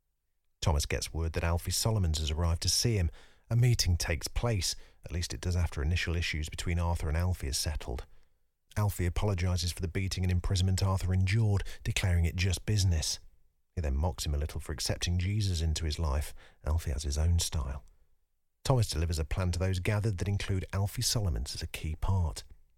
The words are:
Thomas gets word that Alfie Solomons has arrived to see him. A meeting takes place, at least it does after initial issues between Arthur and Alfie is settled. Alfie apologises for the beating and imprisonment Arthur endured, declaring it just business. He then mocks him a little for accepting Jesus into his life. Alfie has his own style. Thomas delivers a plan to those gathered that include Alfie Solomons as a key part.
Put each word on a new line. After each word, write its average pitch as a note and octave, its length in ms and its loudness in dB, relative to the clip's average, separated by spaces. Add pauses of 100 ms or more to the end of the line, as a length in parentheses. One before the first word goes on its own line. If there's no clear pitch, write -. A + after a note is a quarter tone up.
(600)
Thomas D2+ 240 4
gets - 280 -4
word D#2+ 200 -2
that E2 120 0
Alfie F2 260 0
Solomons F2+ 480 2
has D2+ 100 -2
arrived E2 340 0
to F#2 60 0
see A#2 260 2
him. F2 140 2 (400)
A A#2 60 0
meeting A#2 400 4
takes - 320 -2
place, A2+ 480 0 (300)
at - 80 -10
least F2 200 -4
it - 60 -8
does F2+ 160 0
after E2 260 0
initial E2+ 360 0
issues D#2+ 320 -2
between F2 300 -2
Arthur E2+ 280 0
and D#2 100 0
Alfie F2+ 300 -2
is C#2 100 -2
settled. - 460 -4 (720)
Alfie G#2 300 0
apologises F2+ 680 0
for - 100 -6
the F2+ 60 -2
beating F#2 360 -2
and F#2 80 2
imprisonment F#2 520 2
Arthur F#2 300 2
endured, G2 500 4 (200)
declaring F2 420 2
it E2 100 0
just F2+ 300 0
business. F#2+ 540 2 (560)
He F2 60 -4
then C#2 160 0
mocks - 280 -2
him D2+ 80 -2
a C#2+ 40 0
little D#2 240 -4
for - 100 -8
accepting - 460 -2
Jesus F#2+ 440 0
into D#2+ 240 0
his D2 140 -2
life. C#2+ 340 0 (320)
Alfie E2 260 0
has C2+ 120 -4
his C#2+ 140 -2
own E2 220 4
style. C#2+ 440 -4 (800)
Thomas B2 240 4
delivers D#2+ 320 0
a D#2 60 -2
plan F2+ 260 0
to D#2+ 80 -2
those F#2 200 0
gathered G#2 400 0
that G2 80 -2
include G2 460 -2
Alfie G2+ 280 -2
Solomons E2+ 520 0
as - 80 -8
a D#2 60 -6
key - 320 -6
part. F#2 440 0 (340)